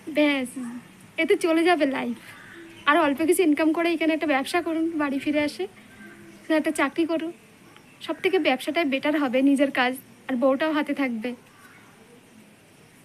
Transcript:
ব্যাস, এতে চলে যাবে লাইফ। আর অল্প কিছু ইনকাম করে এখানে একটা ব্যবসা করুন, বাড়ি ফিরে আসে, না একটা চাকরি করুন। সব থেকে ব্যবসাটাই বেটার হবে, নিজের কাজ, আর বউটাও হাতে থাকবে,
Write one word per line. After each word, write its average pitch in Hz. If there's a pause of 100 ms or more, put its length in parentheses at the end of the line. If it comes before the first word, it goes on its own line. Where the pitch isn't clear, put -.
ব্যাস, 285 (680)
এতে 330
চলে 330
যাবে 320
লাইফ। 254 (680)
আর 294
অল্প 294
কিছু 359
ইনকাম 311
করে 339
এখানে 320
একটা 311
ব্যবসা 285
করুন, 330
বাড়ি 285
ফিরে 294
আসে, 302 (840)
না 311
একটা 311
চাকরি 302
করুন। 330 (680)
সব 320
থেকে 370
ব্যবসাটাই 311
বেটার 285
হবে, 262
নিজের 277
কাজ, 262 (320)
আর 254
বউটাও 269
হাতে 294
থাকবে, 247 (1700)